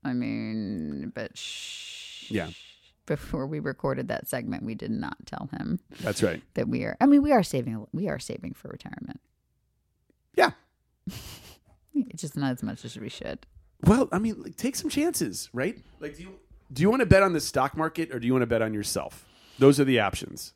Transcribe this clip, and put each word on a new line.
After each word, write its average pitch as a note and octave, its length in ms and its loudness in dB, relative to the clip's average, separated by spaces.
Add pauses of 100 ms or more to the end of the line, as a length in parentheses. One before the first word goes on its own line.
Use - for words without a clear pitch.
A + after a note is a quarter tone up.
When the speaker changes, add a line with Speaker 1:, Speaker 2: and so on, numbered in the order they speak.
Speaker 1:
I B2+ 80 -4
mean, G#2+ 1000 -4
but - 220 -8
shh. - 920 -12
Speaker 2:
Yeah. F#2 180 -2 (580)
Speaker 1:
Before - 400 -4
we D3+ 140 -6
recorded C3+ 480 -2
that - 200 -4
segment, - 360 -6
we A2+ 100 -6
did - 160 -8
not - 260 -4 (100)
tell - 260 -10
him - 260 -4 (220)
Speaker 2:
That's - 240 -2
right. F2 180 0 (120)
Speaker 1:
that - 140 -2
we B2 140 -2
are, - 180 -4
I C4+ 60 6
mean, C#4+ 160 8
we D4 100 2
are A3+ 120 6
saving, A2+ 480 -4
we F3 160 -4
are C#3+ 100 -4
saving - 360 -10
for - 140 -18
retirement. - 520 -14 (1120)
Speaker 2:
Yeah. - 160 6 (580)
Speaker 1:
<laughs> - 40 -10 (960)
It's - 100 -12
just D3+ 160 -8
not C#3 160 0
as B2 100 -6
much - 220 -8
as A2+ 140 -12
we A2+ 100 -8
should. - 380 -10 (380)
Speaker 2:
Well, A#3+ 280 8
I F3+ 60 2
mean, A3 240 -2
like, - 140 -14
take C4+ 200 -2
some D#4+ 140 -4
chances, - 640 -2
right? C#3 240 -2 (200)
Like, D3 180 -12
do E3 80 -16
you, F#3+ 40 -16 (420)
do C3+ 120 0
you G3 80 8
wanna B3+ 160 4
bet F#3+ 160 10
on F#3+ 100 4
the D#3 80 2
stock C#3 360 0
market D#3+ 380 -2
or B2 60 -2
do A#2 60 -2
you B2+ 80 4
wanna B2 120 4
bet A2+ 140 2
on A2 140 0
yourself? - 500 -4 (340)
Those C3+ 220 8
are C#3 40 6
the C3 160 4
options. - 560 -4